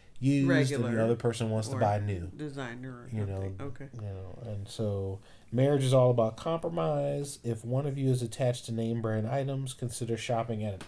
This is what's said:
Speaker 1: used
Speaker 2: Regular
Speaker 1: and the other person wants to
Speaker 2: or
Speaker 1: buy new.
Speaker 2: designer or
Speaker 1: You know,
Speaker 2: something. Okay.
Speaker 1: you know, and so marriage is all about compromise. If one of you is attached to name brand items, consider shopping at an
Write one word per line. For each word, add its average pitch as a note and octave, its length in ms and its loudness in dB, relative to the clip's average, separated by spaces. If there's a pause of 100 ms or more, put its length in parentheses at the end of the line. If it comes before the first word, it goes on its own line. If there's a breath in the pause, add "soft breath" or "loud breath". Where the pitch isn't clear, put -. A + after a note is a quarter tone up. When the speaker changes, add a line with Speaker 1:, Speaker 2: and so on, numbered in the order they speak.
(200 soft breath)
Speaker 1:
used C#3 280 4
Speaker 2:
Regular C3+ 420 4
Speaker 1:
and A#2 80 2
the A2 60 4
other A#2 120 4
person A#2 340 0
wants A2 200 0
to C3 60 -4
Speaker 2:
or - 40 0
Speaker 1:
buy G#2 200 4
new. F#2+ 380 -2
Speaker 2:
designer C3 540 -8
or B2 200 -14
Speaker 1:
You G#2+ 140 -2
know, G2 160 -4
Speaker 2:
something. G2 200 -4
Okay. C#3 340 -8
Speaker 1:
you A2+ 60 -10
know, F#2+ 420 -8
and G2+ 240 -6
so G2 520 -2 (320 loud breath)
marriage C3+ 320 4
is B2+ 120 4
all B2+ 160 8
about A2+ 260 2
compromise. D3+ 1040 -2
If A2+ 220 -4
one C3 220 0
of C#3 100 -2
you C3 140 2
is B2 100 2
attached B2 440 -2
to A#2 60 -8
name A2+ 300 0
brand A2 260 0
items, C3+ 460 -2
consider A#2 420 -4
shopping A2+ 480 -2
at G#2 120 -2
an F#2 120 -10